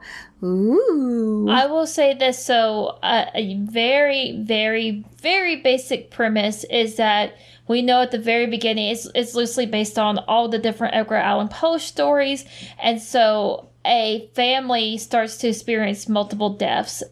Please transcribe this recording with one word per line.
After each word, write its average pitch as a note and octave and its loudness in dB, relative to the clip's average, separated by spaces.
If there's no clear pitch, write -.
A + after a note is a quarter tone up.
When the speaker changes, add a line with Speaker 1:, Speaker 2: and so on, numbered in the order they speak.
Speaker 1:
ooh. A3+ 2
Speaker 2:
I B3+ 4
will D#4 0
say C#4+ 2
this. B3+ 0
So, A3 0
uh, A#3 0
a G3 -4
very, A#3+ 0
very, A3 0
very F4 0
basic B3+ 0
premise G#3+ 0
is A3 0
that G#3+ 2
we A#3+ 0
know B3 4
at B3 -2
the A#3 -2
very A#3 0
beginning A3 -2
it's, A3+ -6
it's A#3 -2
loosely A#3+ 0
based G#3+ -2
on G#3+ 2
all A#3 2
the A3 0
different A3 -2
Edgar A3 0
Allan G#3 0
Poe E4 0
stories, C#4+ 0
and A3+ 0
so G#3+ 2
a A3 0
family B3 0
starts A3 -2
to B3 -2
experience G#3+ -2
multiple G#3 -2
deaths. - -2